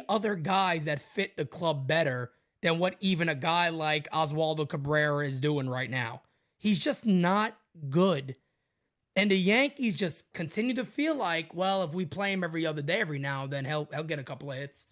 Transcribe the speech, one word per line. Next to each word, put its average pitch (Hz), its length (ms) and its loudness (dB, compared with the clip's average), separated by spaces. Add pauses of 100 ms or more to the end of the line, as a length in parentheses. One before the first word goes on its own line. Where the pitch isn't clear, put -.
other 208 260 2
guys 180 500 2
that 151 160 -2
fit - 360 -6
the 151 100 -2
club 156 400 -2
better 139 460 0 (280)
than 165 180 2
what 185 220 0
even 175 280 2
a 156 60 0
guy 170 360 2
like 156 400 -2
Oswaldo 156 580 0
Cabrera 147 580 2
is 135 120 -4
doing 143 300 0
right 127 220 -4
now. 123 320 -4 (340)
He's 202 220 2
just - 260 0
not 202 520 4 (340)
good. 143 460 2 (800)
And 202 140 4
the 190 80 6
Yankees 233 560 2
just 208 380 -4
continue 214 420 -2
to 240 100 -2
feel 302 300 0
like, 165 400 -2
"Well, 190 300 2
if 147 80 -4
we 185 140 -2
play 196 260 -2
him 190 100 0
every 165 240 -2
other 151 160 -2
day, 160 160 0
every 151 220 -2
now 139 240 -4
and 139 80 -6
then, 139 120 -4
he'll, 151 280 -4
he'll 147 100 -6
get 156 160 -4
a 135 60 -8
couple 143 260 -10
of 127 60 -8
hits." 143 360 -12